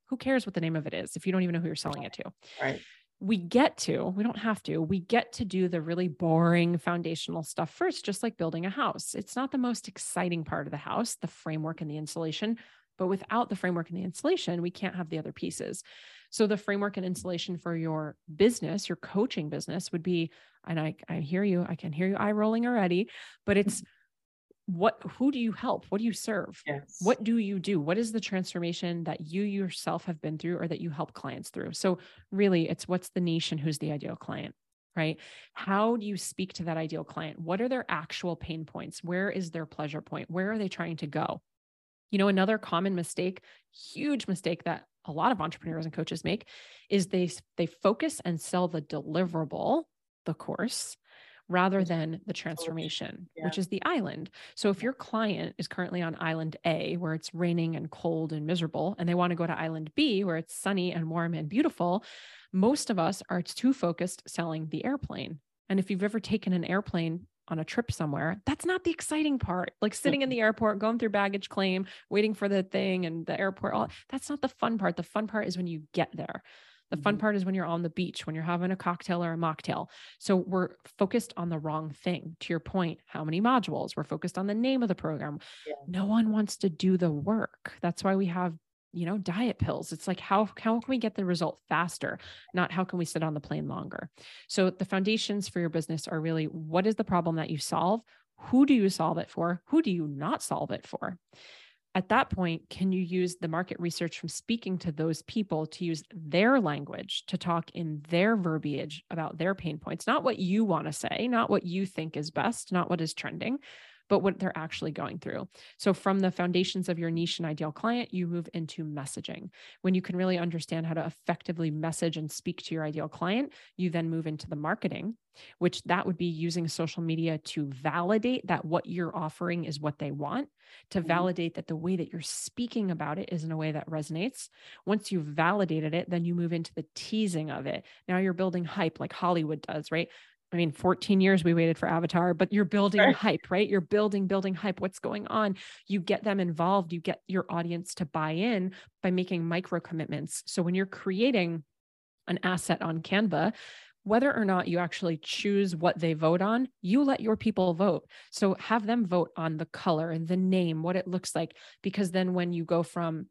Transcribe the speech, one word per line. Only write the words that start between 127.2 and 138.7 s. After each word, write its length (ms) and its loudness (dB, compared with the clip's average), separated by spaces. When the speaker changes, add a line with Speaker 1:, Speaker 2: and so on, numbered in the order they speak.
Speaker 1:
to 280 -4
validate 800 0
that 160 0
what 220 0
you're 300 -4
offering 480 -2
is 140 -4
what 220 -4
they 100 -4
want, 380 -4
to 80 -2
Speaker 2:
Mm-hmm. 80 0
Speaker 1:
validate 480 2
that 140 -8
the 80 -2
way 180 0
that 180 -2
you're 80 -6
speaking 720 -4
about 300 -2
it 100 -8
is 140 -2
in 80 -2
a 40 -2
way 140 0
that 180 -4
resonates. 600 -4
Once 280 0
you've 120 2
validated 680 2
it, 160 -2
then 140 0
you 100 0
move 180 0
into 220 -4
the 100 -6
teasing 560 -2
of 140 -6
it. 180 -4
Now 100 2
you're 140 2
building 320 0
hype 340 0